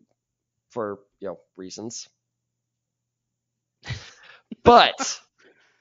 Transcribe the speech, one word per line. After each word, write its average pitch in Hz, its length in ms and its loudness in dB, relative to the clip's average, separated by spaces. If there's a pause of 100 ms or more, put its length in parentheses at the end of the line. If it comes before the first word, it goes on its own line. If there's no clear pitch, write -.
(720)
for, 104 300 -6 (200)
you 98 80 -8
know, 85 120 -12 (160)
reasons. 101 520 -14 (1700)
<laughs> - 800 -16
But 233 580 6 (600)